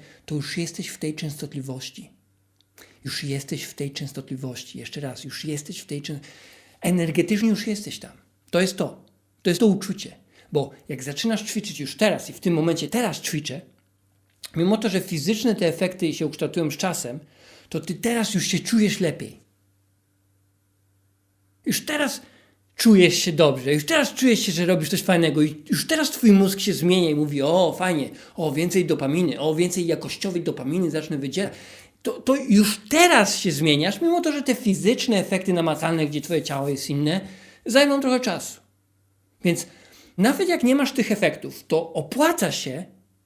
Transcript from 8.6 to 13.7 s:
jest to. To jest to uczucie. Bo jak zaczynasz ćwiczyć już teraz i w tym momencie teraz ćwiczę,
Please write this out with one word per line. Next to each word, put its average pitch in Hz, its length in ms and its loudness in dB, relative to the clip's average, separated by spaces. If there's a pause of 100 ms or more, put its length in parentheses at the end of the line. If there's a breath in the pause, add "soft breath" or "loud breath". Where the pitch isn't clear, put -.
jest 185 160 0
to. - 280 -6 (360)
To - 80 2
jest 175 100 2
to 233 80 6
uczucie. - 480 0 (360 soft breath)
Bo 143 200 0 (180 loud breath)
jak 131 140 -8
zaczynasz 208 400 -4
ćwiczyć 202 360 -8
już 139 180 -10
teraz 185 320 0
i - 40 -14
w - 60 -18
tym 175 140 2
momencie 160 340 0
teraz 214 340 -2
ćwiczę, 147 400 -6 (920)